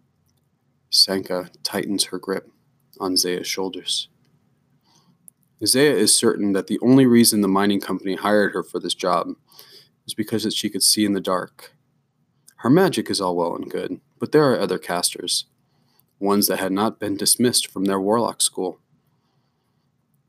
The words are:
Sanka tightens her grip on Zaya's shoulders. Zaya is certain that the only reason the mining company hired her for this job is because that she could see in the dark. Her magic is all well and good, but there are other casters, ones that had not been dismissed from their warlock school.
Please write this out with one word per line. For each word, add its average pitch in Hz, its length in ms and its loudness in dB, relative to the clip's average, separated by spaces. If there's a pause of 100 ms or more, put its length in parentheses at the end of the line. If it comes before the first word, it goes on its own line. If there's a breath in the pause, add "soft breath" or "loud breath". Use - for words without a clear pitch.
(880)
Sanka 92 640 0 (120)
tightens 98 420 -4
her 92 140 -8
grip 92 320 -6 (480)
on 92 180 -4
Zaya's 90 300 -4
shoulders. 92 640 -8 (1600 soft breath)
Zaya 139 260 4
is 104 240 2
certain 101 360 2
that 95 160 -2
the 107 120 -2
only 131 240 6
reason 117 360 6
the 101 80 2
mining 98 320 2
company 95 340 -6
hired 101 400 2
her 92 80 -4
for - 160 -8
this 85 160 -4
job 90 380 -2 (720 loud breath)
is - 80 -12
because 107 300 -4
that 98 100 -2
she 104 160 -4
could 95 140 -4
see 107 200 2
in 101 80 2
the 98 80 -2
dark. 92 540 -6 (880)
Her 117 80 2
magic 151 400 2
is 98 100 -4
all 90 160 -2
well 85 180 -2
and - 160 -10
good, 92 300 -8 (180)
but - 140 -8
there 147 180 6
are 101 80 2
other 90 200 -2
casters, - 680 -4 (760)
ones 101 300 2
that 92 100 -2
had 95 140 -4
not 107 260 -2
been 101 180 -6
dismissed 117 540 0
from 95 140 -6
their 98 160 0
warlock 104 400 0
school. 90 400 -4 (1500)